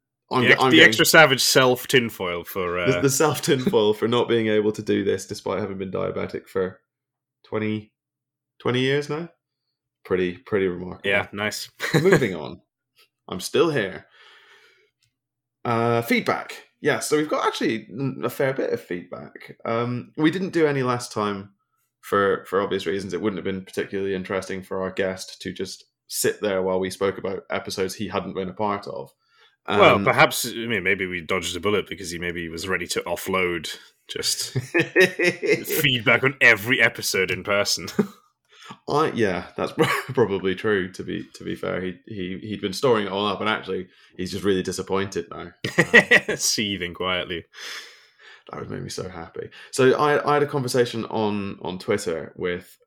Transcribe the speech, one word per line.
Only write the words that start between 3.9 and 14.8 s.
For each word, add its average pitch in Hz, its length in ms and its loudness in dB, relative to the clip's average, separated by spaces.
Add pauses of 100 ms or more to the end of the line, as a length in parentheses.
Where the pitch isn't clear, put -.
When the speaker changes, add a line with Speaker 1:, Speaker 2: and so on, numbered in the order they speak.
Speaker 1:
for 110 160 0
not 120 200 2
being 113 180 2
able 107 260 2
to 107 100 -8
do 104 220 0
this 98 220 -2
despite 98 340 -6
having 98 180 -6
been 95 120 -8
diabetic 92 580 -6
for 92 320 -4 (640)
twenty, 107 480 -4 (680)
twenty 123 200 0
years 139 300 0
now. 165 180 -6 (760)
Pretty, 90 340 0
pretty 98 300 0
remarkable. 90 420 -6
Speaker 2:
Yeah, 98 220 2
nice. 104 380 -6 (140)
<laughs> - 100 -4
Speaker 1:
Moving 147 400 4
on. 73 260 -10 (680)
I'm 92 120 -6
still 160 300 2
here. 104 360 -4 (1600)